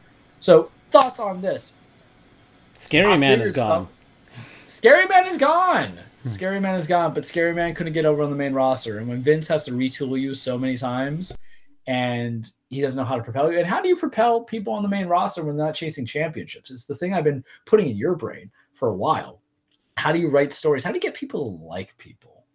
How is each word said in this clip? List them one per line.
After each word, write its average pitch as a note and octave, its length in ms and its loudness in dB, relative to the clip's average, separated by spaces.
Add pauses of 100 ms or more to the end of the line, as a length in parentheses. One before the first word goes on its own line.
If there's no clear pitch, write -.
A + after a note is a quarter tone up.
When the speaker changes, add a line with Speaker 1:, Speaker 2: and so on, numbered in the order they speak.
(380)
Speaker 1:
So, - 320 6 (220)
thoughts C4+ 260 6
on F#3+ 240 -6
this? F3 320 -6 (1000)
Speaker 2:
Scary F#3 400 2
Speaker 1:
I - 20 4
Speaker 2:
Man C3+ 240 4
is G#2+ 100 0
Speaker 1:
figured A#2+ 160 -2
Speaker 2:
gone. F#2+ 220 0 (460)
Speaker 1:
some-, - 100 -18 (240)
Scary E4+ 400 6
Man F#4 180 6
is F4+ 120 -4
gone. C#4+ 600 2 (240)
Speaker 2:
Hmm. B2+ 60 -8
Speaker 1:
Scary F#3 320 -4
Man F#3+ 160 -2
is D#3+ 100 -4
gone, E3+ 260 2
but D3 140 -6
Scary E3+ 260 0
Man E3+ 220 -2
couldn't E3 200 -2
get D#3+ 120 2
over D3 160 4
on C#3+ 80 0
the C#3 60 -4
main C#3 180 -2
roster. C3 440 0
And A2+ 100 -6
when A#2+ 120 -4
Vince D3+ 280 2
has D#3 160 0
to B2+ 80 -8
retool C3 480 -4
you C3+ 140 -4
so B2+ 220 -4
many B2+ 200 -2
times, C3+ 600 -4 (520)
and A#2+ 600 -4 (200)
he C3+ 120 -8
doesn't C3 160 -2
know C3 80 -4
how B2+ 120 -2
to A2+ 80 -4
propel C#3 260 -2
you, E3+ 80 0
and E3+ 80 2
how C#4+ 160 -2
do F#4 60 0
you F4+ 80 4
propel A#3 460 0
people A3 300 -8
on G#3 120 -4
the G3 40 -2
main G3 200 -2
roster F3+ 360 0
when D3 120 -4
they're D3+ 100 -2
not D#3 80 -4
chasing D3+ 320 -8
championships? D3 640 -8
It's B2+ 140 -18
the C3+ 100 -10
thing F3+ 180 -4
I've E3 120 0
been C#3 200 0 (200)
putting F#3 260 4
in G#2 60 -4
your D#3 180 -2
brain - 380 -10 (220)
for A#2+ 160 -2
a G2 40 -2
while. B2+ 460 -4 (560)
How D3+ 160 0
do E3 60 0
you E3+ 100 0
write C#3 240 2
stories? C#3+ 320 0
How F3+ 60 -4
do F#4 60 -4
you F4+ 40 -6
get - 140 -4
people B2 440 -8
to D#2+ 60 -20
like F2+ 320 -12
people, - 480 -20 (100)